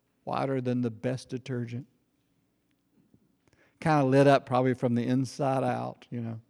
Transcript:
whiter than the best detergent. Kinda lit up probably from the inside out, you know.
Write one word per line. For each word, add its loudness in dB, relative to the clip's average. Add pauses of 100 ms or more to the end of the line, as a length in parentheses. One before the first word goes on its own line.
(240)
whiter -4
than -2
the -2
best -8
detergent. -8 (1900)
Kinda 2
lit 6
up 6
probably 2
from -2
the 0
inside -2
out, -6
you -10
know. -10 (120)